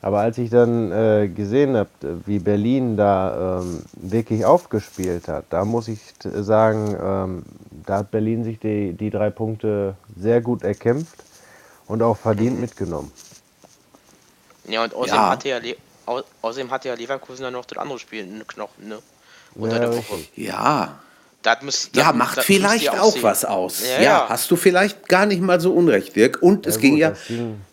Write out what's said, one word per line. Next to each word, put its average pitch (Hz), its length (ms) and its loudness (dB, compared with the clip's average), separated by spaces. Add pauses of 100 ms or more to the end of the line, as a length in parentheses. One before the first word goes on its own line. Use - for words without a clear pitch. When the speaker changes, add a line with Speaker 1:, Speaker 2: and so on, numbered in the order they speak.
Speaker 1:
Aber 101 180 0
als 113 180 -2
ich 120 120 -4
dann, 117 440 4
äh, 107 340 4
gesehen 107 480 0
hab, 101 120 2 (380)
wie 101 140 -2
Berlin 110 560 0
da, 92 640 2
ähm, 90 220 -8 (120)
wirklich 107 520 -4
aufgespielt 98 800 0
hat, 73 220 -6
da 87 160 0
muss 113 240 -2
ich 107 100 -10 (200)
t-, - 240 -6
sagen, 107 600 2
ähm, 95 400 -4 (420)
da 98 120 -2
hat 101 140 -4
Berlin 113 340 -2
sich 110 140 -8
die, 104 340 -4
die 107 160 -6
drei 104 200 -2
Punkte 107 680 -4 (220)
sehr 113 220 2
gut 117 240 -4
erkämpft 117 520 -2 (720)
und 110 140 -2
auch 113 160 2
verdient 110 380 0
Speaker 2:
Mhm. 101 60 -4
Speaker 1:
mitgenommen. 80 500 -8 (1600)
Speaker 2:
Ja, 113 180 -2
und 110 100 -8
außerdem 107 260 -2
Speaker 3:
Ja. 98 100 4
Speaker 2:
hatte 131 180 -2
ja 127 80 -4
Le-, 117 180 -10 (300)
au-, 120 160 -6 (200)
außerdem 123 300 -6
hatte 135 160 -6
ja 127 80 -4
Leverkusen 131 480 -10
dann 127 100 -8
noch 123 120 -12
das - 120 -14
andere 131 220 -8
Spiel 107 240 -14
in 98 160 -14
den 110 80 -18
Knochen, - 400 -16
ne? 107 120 -14 (560)
Unter 110 200 -4
Speaker 1:
Ja, 117 60 0
Speaker 2:
der 120 100 0
Speaker 1:
richtig. 117 200 -6
Speaker 2:
Woche. 90 100 -8 (140)
Speaker 3:
Ja. 113 640 -4 (420)
Speaker 2:
Das 117 200 0
müsst-, - 360 -8
Speaker 3:
Ja, 147 120 6
Speaker 2:
das, 147 60 2
Speaker 3:
macht 123 220 0
Speaker 2:
das 131 100 0
müsst - 20 -4
ihr 196 60 8 (140)
Speaker 3:
vielleicht 196 220 2
Speaker 2:
auch 143 100 -4
Speaker 3:
auch 208 120 6
Speaker 2:
sehen. 127 100 -2
Speaker 3:
was 101 220 2
aus. 92 400 -4
Speaker 2:
Ja, 127 100 -2
Speaker 3:
Ja, 147 60 2
Speaker 2:
ja. 143 280 4
Speaker 3:
hast - 200 -4
du 180 60 4
vielleicht 190 540 2
gar 185 160 4
nicht 196 160 0
mal 180 180 2
so 175 140 2
unrecht, 143 420 4
Dirk. 113 260 4
Und 196 240 4
Speaker 1:
Ja, - 60 -2
Speaker 3:
es 110 80 -2
ging 139 120 4
Speaker 1:
gut, 151 100 4
Speaker 3:
ja 160 80 4
Speaker 1:
das - 180 -10
ging 117 320 -6 (140)